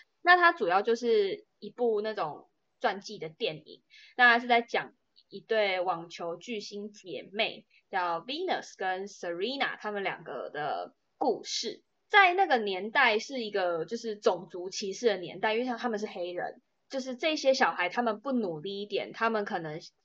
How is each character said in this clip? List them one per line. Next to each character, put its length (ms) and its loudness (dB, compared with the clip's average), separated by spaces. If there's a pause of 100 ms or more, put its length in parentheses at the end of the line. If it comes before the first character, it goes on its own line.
(220)
那 160 8
他 160 6
主 140 -2
要 140 4
就 140 2
是 500 2 (140)
一 100 -14
部 300 0
那 140 -4
种 360 -6 (300)
传 220 0
记 180 -14
的 80 -6
电 400 -6
影， 140 -20 (340)
那 240 8
是 80 -4
在 140 6
讲 320 -4 (340)
一 140 -16
对 400 2
网 260 -2
球 300 -8
巨 240 -6
星 320 -12
姐 400 -12
妹， 320 -4 (260)
叫 300 -2
Venus 560 -6
跟 320 -4
Serena， 680 -4
她 140 -8
们 120 -4
两 200 -6
个 260 -8
的 440 -6 (240)
故 260 0
事。 400 -8 (260)
在 240 8
那 140 4
个 100 4
年 320 -2
代 300 4
是 240 -6
一 80 -6
个 320 0
就 140 -6
是 180 -6
种 340 0
族 200 -10
歧 240 -6
视 140 -2
的 100 4
年 240 -10
代， 120 2
因 60 0
为 60 -2
像 120 -4
他 120 -4
们 100 -2
是 80 -4
黑 240 -6
人， 300 -8 (280)
就 120 -4
是 160 -8
这 180 0
些 180 4
小 200 4
孩 160 -2
他 120 -2
们 200 -2
不 100 -4
努 300 -2
力 200 -8
一 40 -6
点， 260 -4
他 180 0
们 140 0
可 160 -4
能 220 -8 (240)